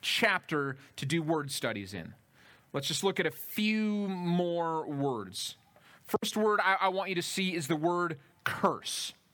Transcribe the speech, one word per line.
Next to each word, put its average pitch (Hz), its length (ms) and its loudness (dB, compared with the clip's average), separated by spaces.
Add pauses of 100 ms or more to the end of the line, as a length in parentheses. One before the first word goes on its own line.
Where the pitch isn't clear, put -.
chapter 151 760 0 (180)
to - 100 -8
do 160 160 0
word 151 300 0
studies 101 420 -4
in. 85 200 -8 (580)
Let's 139 160 -4
just 156 160 -2
look 190 160 2
at 180 60 2
a 151 60 2
few 214 760 0
more 175 800 0
words. 131 720 -4 (480)
First - 320 0
word 214 240 4
I, 190 140 6
I 190 120 2
want 190 220 0
you 190 60 0
to 175 60 0
see 185 320 -2
is 160 140 -2
the 165 80 2
word 170 420 0 (280)
curse. - 680 -2 (220)